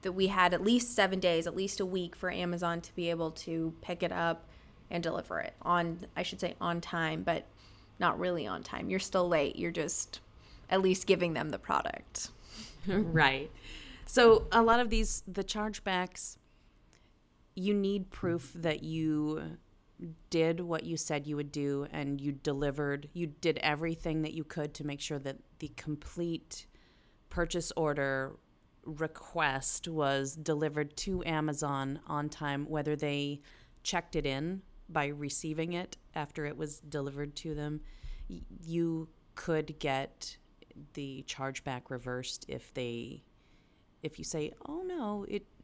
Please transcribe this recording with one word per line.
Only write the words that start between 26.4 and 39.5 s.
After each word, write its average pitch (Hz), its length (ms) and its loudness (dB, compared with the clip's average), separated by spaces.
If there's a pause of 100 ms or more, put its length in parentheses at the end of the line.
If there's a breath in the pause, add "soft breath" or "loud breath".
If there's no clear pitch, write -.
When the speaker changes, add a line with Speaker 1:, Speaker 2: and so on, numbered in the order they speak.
Speaker 2:
purchase 170 460 0
order 139 580 0 (500)
request 156 1040 0
was 139 480 2
delivered 151 600 0
to 185 300 -2
Amazon 147 800 0
on 147 240 -2
time, 143 400 -4
whether 151 260 0
they 143 460 -2 (400 loud breath)
checked - 340 -4
it 143 120 2
in 160 340 -2 (260)
by 151 200 0
receiving 156 640 -4
it - 240 -6 (160)
after 151 320 -6
it 147 100 -6
was 147 260 -6
delivered 143 540 -6
to 156 200 -6
them. 151 260 -4 (480 loud breath)
Y-, 175 120 -10 (220)
you 165 440 -2 (260)
could 156 460 -2